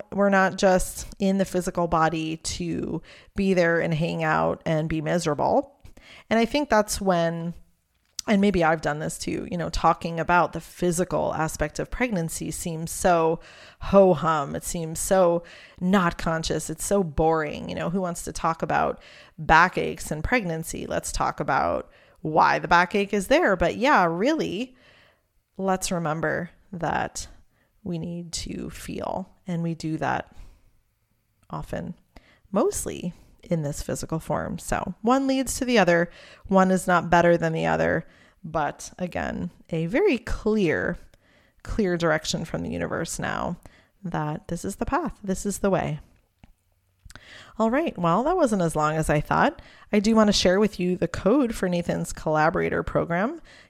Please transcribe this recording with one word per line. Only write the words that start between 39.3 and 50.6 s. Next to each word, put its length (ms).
a 160
very 320
clear, 800
clear 340
direction 480
from 160
the 80
universe 480
now 400
that 460
this 140
is 120
the 100
path, 380
this 200
is 140
the 140
way. 300
All 140
right, 260
well, 260
that 140
wasn't 240
as 140
long 200
as 140
I 120
thought. 380
I 80
do 160
want 120
to 60
share 260
with 200